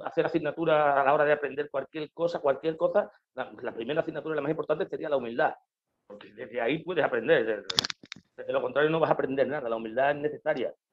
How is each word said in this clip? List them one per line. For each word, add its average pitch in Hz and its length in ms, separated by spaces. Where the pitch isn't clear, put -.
hacer 156 220
asignatura 151 720
a 139 40
la 139 100
hora 151 100
de 147 80
aprender 143 380
cualquier 147 420
cosa, 165 280
cualquier 156 360
cosa, 180 360
la, 123 180
la 117 100
primera 117 280
asignatura, 156 340
la 143 80
más 147 80
importante, 156 380
sería 151 200
la 147 80
humildad. 123 380
Porque 104 240
desde 117 280
ahí 143 220
puedes 160 220
aprender. 127 420
De, 110 100
de, 127 80
de 127 80
lo 131 100
contrario, 139 280
no 160 80
vas 143 120
a - 40
aprender 135 320
nada. 139 220
La 113 80
humildad 113 360
es 147 40
necesaria. 143 580